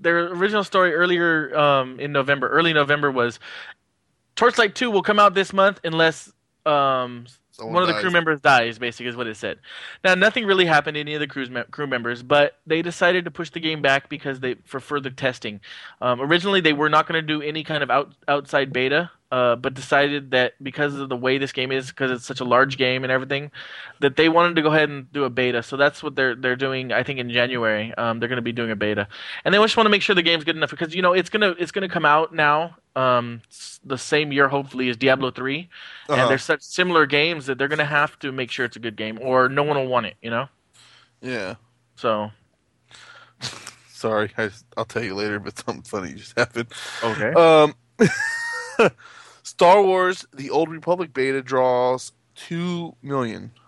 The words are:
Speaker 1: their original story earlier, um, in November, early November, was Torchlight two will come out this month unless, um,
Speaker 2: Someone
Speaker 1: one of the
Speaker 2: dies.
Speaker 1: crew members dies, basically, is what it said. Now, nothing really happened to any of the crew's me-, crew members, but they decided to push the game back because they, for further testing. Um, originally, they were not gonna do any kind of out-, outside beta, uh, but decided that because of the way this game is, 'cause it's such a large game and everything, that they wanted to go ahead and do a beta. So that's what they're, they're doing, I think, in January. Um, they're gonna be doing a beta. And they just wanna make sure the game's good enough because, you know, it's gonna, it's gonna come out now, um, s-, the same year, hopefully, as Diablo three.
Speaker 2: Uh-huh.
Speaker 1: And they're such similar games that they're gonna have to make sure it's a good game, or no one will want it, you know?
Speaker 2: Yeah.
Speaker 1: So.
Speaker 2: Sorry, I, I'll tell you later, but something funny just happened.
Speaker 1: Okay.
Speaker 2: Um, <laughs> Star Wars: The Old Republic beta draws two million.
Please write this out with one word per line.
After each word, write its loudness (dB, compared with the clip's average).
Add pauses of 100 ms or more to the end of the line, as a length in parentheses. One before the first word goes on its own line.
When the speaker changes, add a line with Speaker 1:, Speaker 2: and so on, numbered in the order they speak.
Speaker 1:
their 2
original 0
story 2
earlier, 0
um, 2
in -8
November, 0
early 2
November, 2
was -2 (960)
Torchlight 2
two -2
will 2
come 2
out 6
this -2
month 2
unless, 0 (340)
um, 0 (260)
Speaker 2:
Someone -10
Speaker 1:
one 2
of 0
the 0
Speaker 2:
dies. -4
Speaker 1:
crew 0
members 2
dies, 4
basically, -6
is -8
what -6
it -10
said. -8 (420)
Now, 4
nothing 2
really 4
happened 2
to -6
any -8
of -4
the -4
crew's -8
me-, -6
crew -8
members, -4
but 4
they 0
decided 0
to -8
push -10
the -10
game -4
back 2
because -8
they, -4
for -10
further -6
testing. -6 (400)
Um, 0
originally, 2
they 2
were 0
not 4
gonna -2
do -4
any -6
kind -2
of -4
out-, 0 (140)
outside 0
beta, 0 (220)
uh, 2
but -4
decided 0
that 2
because -4
of -8
the -4
way 0
this -6
game -4
is, -4
'cause -2
it's -6
such -10
a -4
large 2
game 0
and -2
everything, -4 (480)
that 2
they 6
wanted 4
to 2
go 4
ahead 4
and -12
do -2
a -2
beta. 0
So -10
that's 2
what -8
they're, 0
they're -2
doing, -4
I 2
think, -6
in -6
January. 0
Um, -2
they're -4
gonna -4
be -4
doing -4
a -6
beta. -2 (380)
And 4
they 6
just 4
wanna 4
make 2
sure 2
the 2
game's 2
good -2
enough -2
because, -6
you -4
know, 4
it's 0
gonna, 0
it's -6
gonna -4
come -4
out 4
now, 0 (180)
um, 0
s-, -20
the -6
same 0
year, 4
hopefully, -4
as -4
Diablo 2
three. -8 (400)
Speaker 2:
Uh-huh. 2
Speaker 1:
And 4
they're 2
such -2
similar 2
games 0
that -4
they're 0
gonna -2
have 0
to -8
make -8
sure -4
it's -8
a -18
good -8
game, -8
or 4
no 2
one 0
will -2
want 0
it, -10
you -8
know? -4 (720)
Speaker 2:
Yeah. -8 (400)
Speaker 1:
So. -2 (1600)
Speaker 2:
Sorry, -2
I, -2 (260)
I'll -4
tell -6
you -6
later, -4
but -12
something -10
funny -8
just -12
happened. -2 (340)
Speaker 1:
Okay. -2
Speaker 2:
Um, 6 (240)
<laughs> 0 (520)
Star 6
Wars: 0
The -12
Old 0
Republic -4
beta -2
draws 0 (220)
two -8
million. -6 (160)